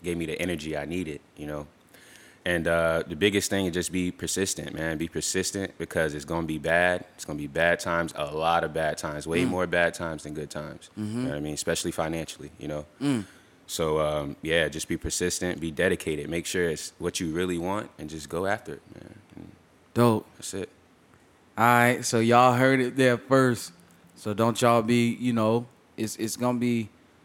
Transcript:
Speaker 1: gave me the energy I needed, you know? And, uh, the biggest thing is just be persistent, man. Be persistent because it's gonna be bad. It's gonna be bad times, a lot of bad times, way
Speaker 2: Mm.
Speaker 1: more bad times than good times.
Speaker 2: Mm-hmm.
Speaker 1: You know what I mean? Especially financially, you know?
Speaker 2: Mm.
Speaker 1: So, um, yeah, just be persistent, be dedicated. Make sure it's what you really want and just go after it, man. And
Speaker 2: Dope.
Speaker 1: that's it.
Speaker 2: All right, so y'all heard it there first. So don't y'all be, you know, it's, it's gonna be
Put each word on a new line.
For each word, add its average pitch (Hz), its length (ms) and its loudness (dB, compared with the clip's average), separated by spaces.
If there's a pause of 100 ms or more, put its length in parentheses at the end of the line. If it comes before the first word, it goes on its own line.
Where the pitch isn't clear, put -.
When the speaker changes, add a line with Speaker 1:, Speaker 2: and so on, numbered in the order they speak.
Speaker 1:
gave 87 140 -2
me 82 80 -2
the 78 160 -6
energy 78 360 -4
I 73 80 -6
needed, 80 360 -6 (160)
you 76 100 -10
know? 73 200 -8 (760)
And, 85 220 0
uh, 82 400 2
the 82 80 -8
biggest 98 340 2
thing 98 180 0
is 82 60 -2
just 87 200 -2
be 90 180 -2
persistent, 87 600 -4
man. 80 240 -4
Be 80 100 -4
persistent 92 680 -4
because 80 360 -2
it's 73 120 -10
gonna 82 200 -2
be 78 120 -4
bad. 87 480 2 (100)
It's - 80 -16
gonna 76 160 -8
be 73 80 -8
bad 82 320 2
times, 85 380 -2
a 78 80 -4 (100)
lot 82 300 2
of 76 80 -6
bad 78 240 -2
times, 76 280 -8
way 85 200 0
Speaker 2:
Mm. - 20 0
Speaker 1:
more 90 180 0
bad 85 280 2
times 80 300 -8
than 76 100 -10
good 76 160 -8
times. 76 400 -12 (100)
Speaker 2:
Mm-hmm. 107 200 -6
Speaker 1:
You 127 40 -4
know 131 60 -4
what 73 80 -4
I - 20 -6
mean? 76 140 -4
Especially 82 380 -2
financially, 80 680 -6
you 69 80 -10
know? 76 180 -6 (160)
Speaker 2:
Mm. 127 220 0 (420)
Speaker 1:
So, 78 360 0
um, 76 400 -2
yeah, 80 260 2
just 78 220 -8
be 82 80 -2
persistent, 90 640 -4
be 82 100 -4
dedicated. 80 580 -2
Make 82 160 -4
sure 87 240 0
it's - 300 -6
what 87 220 -4
you 80 100 -2
really 90 260 -2
want 95 400 -4
and 78 120 -10
just 78 180 -12
go 82 180 -4
after 98 280 -4
it, - 80 -14 (120)
man. - 200 -18 (240)
And - 140 -16 (420)
Speaker 2:
Dope. 117 420 4
Speaker 1:
that's - 180 -12
it. 95 140 -6 (920)
Speaker 2:
All 110 60 4
right, 120 400 6
so 120 160 0
y'all 120 360 8
heard 131 260 4
it 127 160 -2
there 123 200 6
first. 127 540 2 (460)
So 107 160 -6
don't 113 280 2
y'all 117 200 6
be, 117 360 4
you 123 140 -2
know, 117 340 2 (300)
it's, 107 220 -6
it's 107 180 -4
gonna 123 240 0
be 117 300 0 (360)